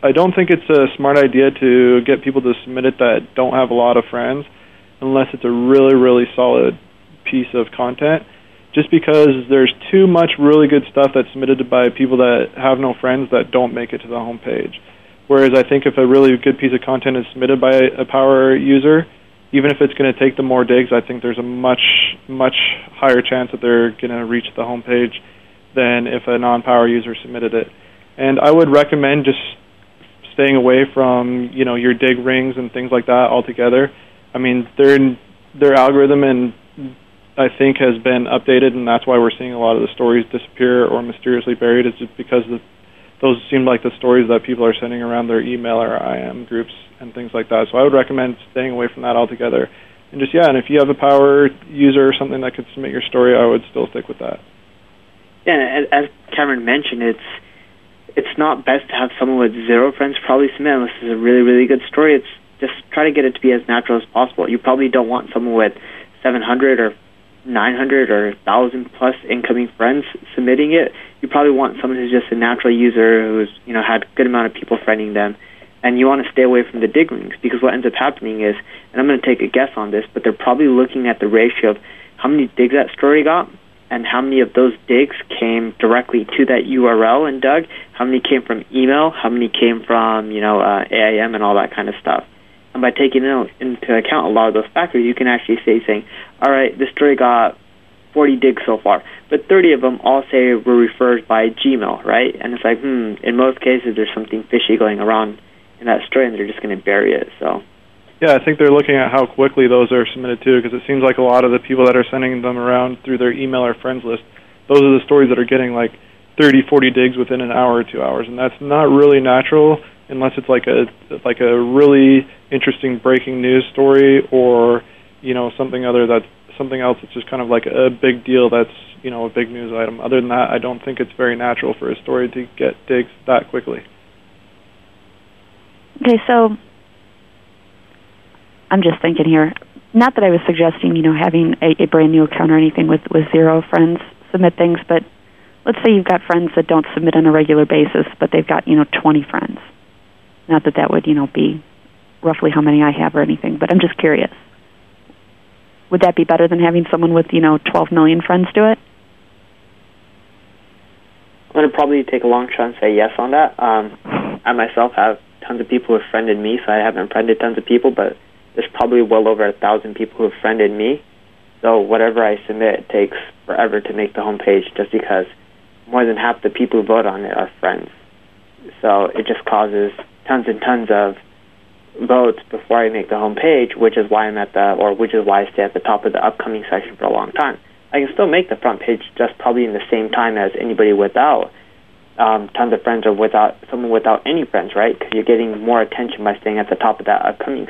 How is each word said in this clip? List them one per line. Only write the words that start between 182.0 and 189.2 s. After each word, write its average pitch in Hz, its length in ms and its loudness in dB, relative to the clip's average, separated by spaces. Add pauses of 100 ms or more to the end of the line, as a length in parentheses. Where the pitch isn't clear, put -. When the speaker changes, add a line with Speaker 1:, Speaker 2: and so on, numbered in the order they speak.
Speaker 2:
votes 123 320 2 (120)
before 117 280 -2
I 113 120 2
make 110 180 -8
the 107 80 -4
homepage, 120 600 0
which 113 200 0
is 104 140 0
why 107 180 0
I'm 107 80 -8
at 101 160 -6
the, 101 260 0
or 101 160 0
which 110 200 -4
is 110 100 0
why 101 180 2
I 98 100 -6
stay - 100 -2
at 202 120 -4
the - 60 -4
top 107 240 -4
of 107 80 -4
the - 120 -4
upcoming 110 460 -6
section - 260 -6
for - 80 -10
a - 80 -2
long - 200 -4
time. 143 260 -4 (340)
I 143 80 -2
can 139 120 -4
still 202 160 0
make 180 200 0
the - 80 -6
front 110 240 -4
page 113 220 -4 (140)
just 120 220 -4